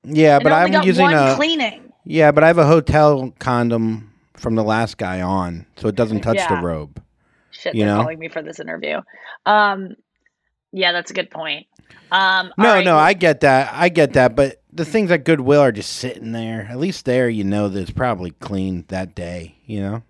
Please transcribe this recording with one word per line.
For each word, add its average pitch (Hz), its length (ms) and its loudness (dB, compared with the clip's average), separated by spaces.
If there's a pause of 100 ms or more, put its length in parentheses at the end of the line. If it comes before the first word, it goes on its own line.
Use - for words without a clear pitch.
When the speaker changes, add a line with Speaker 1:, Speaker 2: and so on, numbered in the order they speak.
Speaker 1:
Yeah, 151 320 4
Speaker 2:
And 143 80 4
Speaker 1:
but - 100 4
Speaker 2:
only 170 120 4
Speaker 1:
I'm 185 60 0
Speaker 2:
got 190 140 2
Speaker 1:
using 185 200 4
Speaker 2:
one 160 80 4
Speaker 1:
a 135 220 4
Speaker 2:
cleaning. 294 560 -4 (120)
Speaker 1:
Yeah, 151 280 4
but 151 120 4
I 160 40 6
have 170 120 4
a 151 80 6
hotel 151 720 2
condom 113 720 -2 (240)
from 113 200 -6
the 110 80 0
last 110 340 -2
guy 92 240 -6
on, 90 440 -4 (100)
so - 120 -6
it 101 80 -4
doesn't 110 260 -2
touch 113 160 -2
the - 60 -2 (120)
Speaker 2:
Yeah. 85 80 -4
Speaker 1:
robe. 76 380 -8 (500)
Speaker 2:
Shit, - 240 -8
Speaker 1:
You - 100 0
Speaker 2:
they're 104 100 0
Speaker 1:
know? 165 60 0
Speaker 2:
calling 160 180 -4
me 160 100 -14
for 160 120 -10
this 156 180 -16
interview. - 420 -8 (440)
Um, 202 500 0 (760)
yeah, 185 200 -2
that's 175 200 -6
a - 20 -18
good 180 180 -6
point. 156 360 -12 (440)
Um, 185 460 -2
Speaker 1:
No, 220 100 4
Speaker 2:
all 220 80 6
right. 185 100 2
Speaker 1:
no, 165 120 4
I 165 160 4
get 165 280 0
that. 135 320 2
I 175 160 0
get 151 240 2
that, 127 220 4
but 135 260 0 (100)
the 160 140 -6
things 208 260 0
at 156 120 0
Goodwill 147 380 2
are 139 100 4
just - 220 -10
sitting 117 380 -10
there. 113 380 -8
At 123 100 -12
least 175 260 -6
there, 123 240 0
you 107 140 -4
know 101 260 0
that 98 100 -6
it's 87 120 -8
probably 98 400 -4
clean 95 580 -8
that 92 260 -8
day, 87 400 -12 (100)
you 107 160 -8
know? 104 280 -8